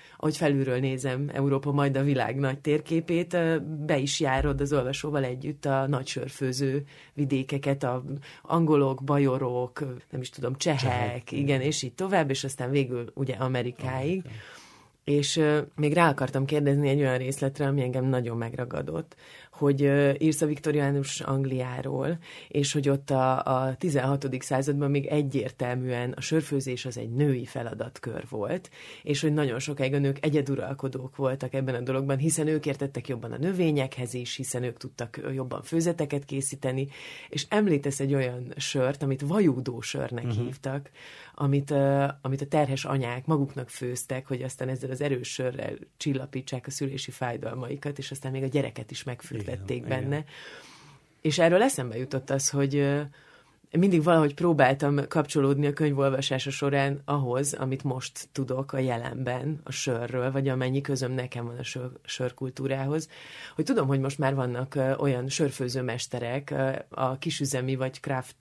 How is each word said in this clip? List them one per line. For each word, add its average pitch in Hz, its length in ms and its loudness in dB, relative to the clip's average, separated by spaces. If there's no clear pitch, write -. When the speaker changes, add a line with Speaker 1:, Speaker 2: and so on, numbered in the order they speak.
Speaker 1:
ahogy 151 200 0
felülről 135 420 2
nézem 131 540 0
Európa, 139 380 2
majd 139 260 4
a 135 60 2
világ 127 320 2
nagy 139 240 0
térképét, 165 720 0
ö, 165 240 2
be 156 120 2
is 139 220 0
járod 139 420 2
az 143 120 0
olvasóval 139 500 0
együtt 135 420 -6
a 135 220 2
nagy 135 200 0
sörfőző 131 760 -2
vidékeket, 139 720 0
a 127 200 0
angolok, 143 600 4
bajorok, 131 800 2
ö, 147 40 -4
nem 135 120 -6
is 123 80 -10
tudom, 131 260 -4
csehek, 143 260 2
Speaker 2:
Csehek, 123 500 -2
Speaker 1:
igen, 143 120 -2
Speaker 2:
igen. 139 180 2
Speaker 1:
és 147 220 0
így 127 100 -6
tovább, 185 360 2
és 135 140 -2
aztán 131 280 -4
végül 123 420 0
ugye 127 200 -2
Amerikáig. 127 760 -2
Speaker 2:
Amerika. 180 200 -2
Speaker 1:
És, 143 340 2
ö, 151 220 4
még 151 180 2
rá 165 160 8
akartam 135 360 0
kérdezni 143 440 4
egy 143 100 4
olyan 131 180 2
részletre, 135 500 -2
ami 139 140 2
engem 127 240 0
nagyon 123 320 0
megragadott, 131 800 -6
hogy, 143 320 2
ö, 139 340 6
írsz 156 240 2
a 160 40 4
viktoriánus 143 760 0
Angliáról, 135 960 -2
és 143 260 0
hogy 143 160 2
ott 139 200 0
a, 131 340 4
a 131 320 0
tizenhatodik 135 680 0
században 139 480 0
még 143 140 2
egyértelműen 127 1040 -2
a 131 100 -8
sörfőzés 139 640 -2
az 117 120 -8
egy 113 120 -8
női 127 360 2
feladatkör 117 840 -8
volt, 110 400 -4
és 143 180 0
hogy 151 120 2
nagyon 135 260 0
sokáig 139 340 -2
a 143 60 2
nők 139 260 0
egyeduralkodók 135 920 -2
voltak 131 380 -2
ebben 131 220 0
a 120 60 -2
dologban, 135 360 0
hiszen 156 300 2
ők 151 180 0
értettek 139 420 -4
jobban 117 240 -6
a 117 60 -6
növényekhez 147 760 0
is, 123 220 -6
hiszen 123 280 -4
ők 120 140 -4
tudtak, - 400 -10
ö, - 140 -6
jobban 131 300 -4
főzeteket 165 640 0
készíteni, 135 640 -2
és - 200 -6
említesz 147 500 2
egy 139 140 2
olyan 123 440 -2
sört, 139 460 0
amit 139 180 0
vajúdó 135 600 2
sörnek 123 420 -4
Speaker 2:
Mhm. 120 100 -2
Speaker 1:
hívtak, 135 560 -4
amit, 143 360 2
ö, 139 340 4
amit 135 200 -2
a 143 60 -4
terhes 139 380 2
anyák 131 400 -2
maguknak 139 440 0
főztek, 127 580 -6
hogy 127 140 -4
aztán 131 280 -6
ezzel 131 200 -4
az 131 120 -6
erős 131 320 -2
sörrel 127 400 -4
csillapítsák 131 720 -4
a 139 40 -10
szülési 135 400 -6
fájdalmaikat, 123 840 -6
és 135 140 -8
aztán 135 200 -8
még 135 120 -4
a 135 40 -2
gyereket 127 440 -2
is - 120 -10
megfürtették 120 720 -6
Speaker 2:
Igen, 120 120 -8
Speaker 1:
benne. 131 160 -2
Speaker 2:
igen. 143 200 -2
Speaker 1:
És 151 180 0
erről 170 220 8
eszembe 127 360 0
jutott 131 320 -4
az, 139 200 2
hogy, 139 260 2
ö, 143 260 4
mindig 175 260 6
valahogy 156 300 6
próbáltam 143 760 4
kapcsolódni 143 600 2
a 143 60 2
könyvolvasása 139 760 2
során 139 560 2
ahhoz, 139 480 0
amit 135 300 -4
most - 480 -6
tudok 131 420 -4
a 139 60 -2
jelenben 127 840 -2
a - 80 -10
sörről, 123 600 -2
vagy 135 160 0
amennyi 131 340 0
közöm 131 300 -2
nekem 123 340 -6
van 117 120 -10
a 127 60 -8
sör-, 127 280 -8
sörkultúrához, 135 1040 -4
hogy 160 100 0
tudom, 196 220 2
hogy 139 120 4
most 139 180 -2
már 139 180 2
vannak, 127 400 -2
ö, 135 200 2
olyan 135 340 2
sörfőzőmesterek, 127 1200 -2
ö, 135 200 0
a 131 280 -2
kisüzemi 135 580 -2
vagy 131 240 -4
craft 131 420 -4